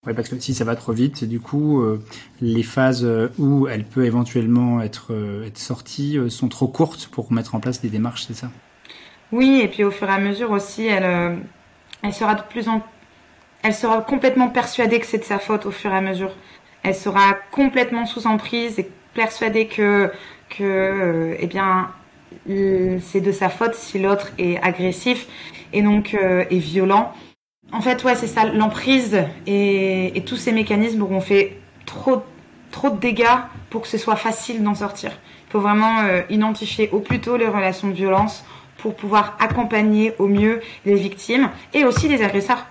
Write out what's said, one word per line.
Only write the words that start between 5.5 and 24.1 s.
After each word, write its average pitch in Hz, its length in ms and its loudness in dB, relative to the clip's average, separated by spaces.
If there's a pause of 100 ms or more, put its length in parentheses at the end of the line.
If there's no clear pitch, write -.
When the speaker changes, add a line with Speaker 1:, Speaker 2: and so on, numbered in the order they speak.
Speaker 1:
sortie, 143 600 -6
euh, 123 120 0
sont - 180 -2
trop 127 200 0
courtes - 400 0
pour - 240 -6
mettre 117 240 -2
en 110 40 0
place 123 220 -4
des 117 80 -4
démarches, 110 380 -4
c'est 113 80 -10
ça ? 123 140 -12 (840)
Speaker 2:
Oui, 262 320 6
et 202 40 2
puis 208 160 0
au 202 60 4
fur 196 180 -4
et 190 60 0
à 196 60 2
mesure 202 320 -2
aussi, 202 340 -2
elle, 196 200 2
euh, 175 300 0 (680)
elle 202 100 -4
sera 214 220 0
de - 80 -8
plus 226 240 -6
en, 220 160 0 (800)
elle 214 100 2
sera 226 280 0
complètement 254 480 2
persuadée 233 500 0
que 226 60 -4
c'est - 120 -4
de 202 60 -2
sa 202 160 -4
faute 208 260 -2
au 202 60 -6
fur 196 200 -6
et 190 60 0
à 190 40 0
mesure. 190 300 -4 (520)
Elle 196 100 0
sera 196 400 4 (160)
complètement 247 560 0
sous 220 220 -6
emprise 226 500 -2
et 185 100 -4 (280)
persuadée 220 500 0
que, 202 460 2 (400)
que, - 100 -10
euh, 190 760 0
eh 175 80 -4
bien, 185 420 0 (580)
euh, 190 540 0
c'est 190 200 -2
de 196 100 2
sa 190 180 0
faute 226 240 -2
si - 240 -8
l'autre 196 400 0